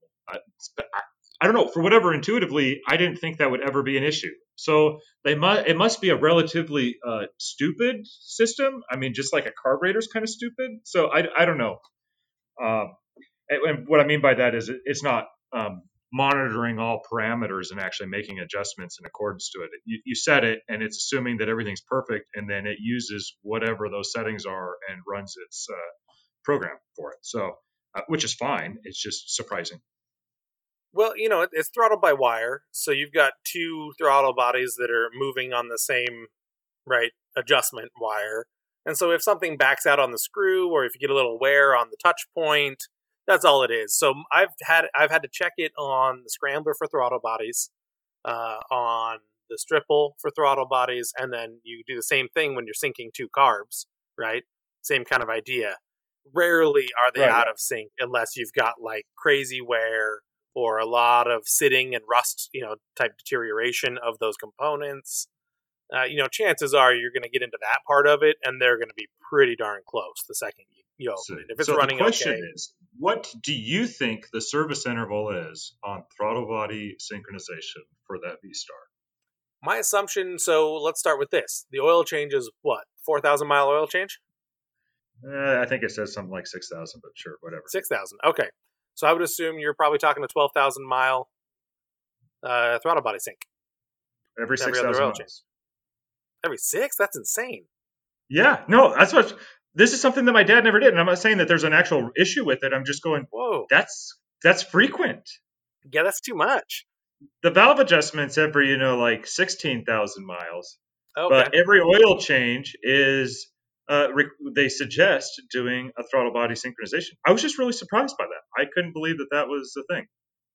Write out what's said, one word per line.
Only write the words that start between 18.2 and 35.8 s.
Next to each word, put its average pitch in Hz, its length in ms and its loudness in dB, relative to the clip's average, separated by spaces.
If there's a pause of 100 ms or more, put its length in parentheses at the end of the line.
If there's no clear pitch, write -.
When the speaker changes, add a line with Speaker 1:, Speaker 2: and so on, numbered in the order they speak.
Speaker 1:
adjustments 92 600 -10
in 87 60 -20
accordance 98 460 -8
to 92 100 -14
it. 80 80 -12 (160)
You, 113 200 -8
you 123 100 -6
set 143 280 2
it, 113 240 -2
and 110 160 -6
it's 107 140 -8
assuming 123 400 -4
that 110 120 -2
everything's 107 320 -6
perfect, 123 540 -6
and 104 140 -10
then 101 180 -6
it 104 120 -6
uses 107 640 -8
whatever 107 460 -4
those 101 220 -8
settings 110 340 -8
are 92 300 -10 (140)
and 92 180 -16
runs 101 280 -10 (100)
its, - 260 -14
uh, 98 40 -10 (680)
program 92 340 -4 (180)
for 73 160 -14
it. - 100 -20
So, 98 380 -8 (360)
uh, 101 120 -8
which 156 160 -2
is 113 100 -4
fine. 110 500 -6
It's - 180 -14
just - 340 -10
surprising. 87 460 -10 (1080)
Speaker 2:
Well, 220 240 0
you 220 140 -2
know, 180 120 2
it, 180 120 0
it's 160 160 -2
throttled 214 320 2
by 165 120 4
wire, 120 580 0
so - 180 -6
you've 143 220 -2
got 143 220 4 (100)
two 160 560 -8
throttle 139 340 4
bodies 123 460 0
that 123 100 -4
are 117 240 -2
moving 131 400 -6
on 120 140 -2
the 117 100 -8
same, 120 500 -4 (600)